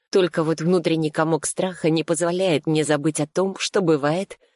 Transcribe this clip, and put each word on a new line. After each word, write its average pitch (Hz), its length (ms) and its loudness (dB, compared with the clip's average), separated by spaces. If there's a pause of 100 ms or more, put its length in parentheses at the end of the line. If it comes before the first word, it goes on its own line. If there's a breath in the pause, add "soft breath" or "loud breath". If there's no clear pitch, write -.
(100)
Только 180 320 2
вот 156 180 0
внутренний 165 500 0
комок 160 360 0
страха 175 420 -4
не 160 140 2
позволяет 170 640 0
мне 156 180 2
забыть 147 360 0
о 147 80 -2
том, 190 300 -2
что - 240 -2
бывает, 160 580 0 (160)